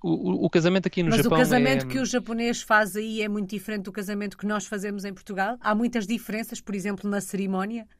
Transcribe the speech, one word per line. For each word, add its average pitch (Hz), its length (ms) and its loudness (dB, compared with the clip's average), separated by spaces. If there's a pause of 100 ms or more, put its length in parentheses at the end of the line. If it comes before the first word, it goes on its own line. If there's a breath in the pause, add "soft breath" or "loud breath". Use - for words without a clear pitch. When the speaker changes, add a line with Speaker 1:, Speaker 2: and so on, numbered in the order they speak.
Speaker 1:
O, 180 80 -2
o, 180 360 2
o - 40 2
casamento 180 360 4
aqui 180 160 0
no 170 80 2
Speaker 2:
Mas 226 120 6
Speaker 1:
Japão 226 140 4
Speaker 2:
o - 40 6
casamento 262 440 4
Speaker 1:
é 254 40 -6
Speaker 2:
que 254 100 -4
o 254 80 0
japonês 233 560 -2
faz 214 340 4
aí 220 240 -2
é 214 80 0
muito 208 220 -2
diferente 208 320 -6
do 190 100 -10
casamento 202 460 -6
que 196 80 -6
nós 208 180 0
fazemos 202 400 -6
em 202 80 -8
Portugal? 196 480 -4
Há 214 140 0
muitas 233 320 0
diferenças, 226 540 -4
por 202 140 -8
exemplo, 202 360 -4
na 202 100 0
cerimónia? 190 640 -4 (140)